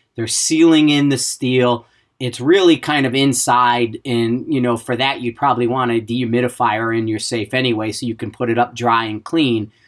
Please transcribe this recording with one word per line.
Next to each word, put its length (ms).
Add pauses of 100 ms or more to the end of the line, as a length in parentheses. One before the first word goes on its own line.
(160)
They're 120
sealing 600
in 220
the 80
steel. 680 (340)
It's 200
really 380
kind 280
of 80
inside, 920
and, 480
you 100
know, 160
for 180
that, 260
you'd 140
probably 320
want 240
a 100
dehumidifier 960
in 100
your 120
safe 340
anyway, 380
so 160
you 80
can 160
put 180
it 80
up 160
dry 320
and 180
clean. 480 (160)